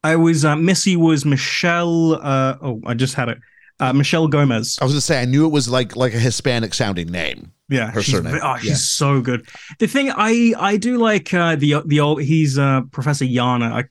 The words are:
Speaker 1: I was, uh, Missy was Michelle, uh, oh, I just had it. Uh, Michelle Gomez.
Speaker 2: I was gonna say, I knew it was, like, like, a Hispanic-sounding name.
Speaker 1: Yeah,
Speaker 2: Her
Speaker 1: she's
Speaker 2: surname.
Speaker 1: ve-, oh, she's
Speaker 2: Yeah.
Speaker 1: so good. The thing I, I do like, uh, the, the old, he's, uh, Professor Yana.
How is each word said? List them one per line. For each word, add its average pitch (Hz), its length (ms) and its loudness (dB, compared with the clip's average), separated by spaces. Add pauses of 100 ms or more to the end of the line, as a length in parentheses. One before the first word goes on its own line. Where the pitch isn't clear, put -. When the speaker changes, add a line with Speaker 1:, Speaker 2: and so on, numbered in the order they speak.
Speaker 1:
I 160 120 2
was, 165 280 4
uh, 151 120 2
Missy 175 400 2
was 160 280 2
Michelle, 170 960 0
uh, 135 400 0
oh, 123 240 -6
I 120 80 -4
just 131 200 -2
had 123 160 -2
it. 113 80 -8 (400)
Uh, 127 140 0
Michelle 151 340 2
Gomez. 135 540 0
Speaker 2:
I 135 40 0
was 135 100 2
gonna 147 80 0
say, 143 180 0
I 127 60 -2
knew 139 180 4
it 160 60 2
was, 143 180 0
like, 123 280 -2
like, 120 180 0
a 117 40 0
Hispanic-sounding 113 920 -2
name. 80 420 -8 (160)
Speaker 1:
Yeah, 120 220 -2
Speaker 2:
Her 107 100 -4
Speaker 1:
she's 127 140 -2
Speaker 2:
surname. 98 200 -4
Speaker 1:
ve-, 160 80 -4
oh, 135 160 -2
she's - 120 -6
Speaker 2:
Yeah. 143 60 0
Speaker 1:
so 139 440 0
good. 123 260 -4 (340)
The 220 60 0
thing 277 300 -2
I, 226 420 2
I 202 200 0
do 240 200 -2
like, 214 360 0
uh, 170 220 2
the, 147 280 2
the 147 160 2
old, 151 220 2
he's, 147 360 2
uh, 135 240 2 (100)
Professor 139 340 -2
Yana. 123 640 0